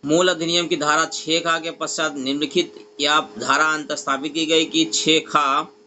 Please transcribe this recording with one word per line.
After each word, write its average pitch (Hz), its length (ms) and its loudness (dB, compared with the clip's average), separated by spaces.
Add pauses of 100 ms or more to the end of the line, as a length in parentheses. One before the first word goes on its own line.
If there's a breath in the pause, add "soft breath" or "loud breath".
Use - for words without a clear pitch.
मूल 165 240 4
अधिनियम 170 380 0
की 165 100 -2
धारा 151 280 2
छः 160 360 -2
खा 165 180 0
के 165 120 -6
पश्चात 156 460 -4
निम्नलिखित 143 840 -4
या 147 200 4
धारा 139 440 0
अंत 151 280 -2
स्थापित 143 420 -4
की 160 120 -2
गई 160 180 4
कि 160 200 0
छः 156 340 2
खा 147 540 0 (140)